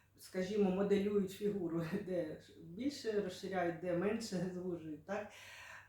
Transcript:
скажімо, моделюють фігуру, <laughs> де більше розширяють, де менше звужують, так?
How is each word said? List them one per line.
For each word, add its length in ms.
скажімо, 520
моделюють 600
фігуру, 520
<laughs> 120
де 320
більше 580
розширяють, 580
де 180
менше 560
звужують, 520
так? 220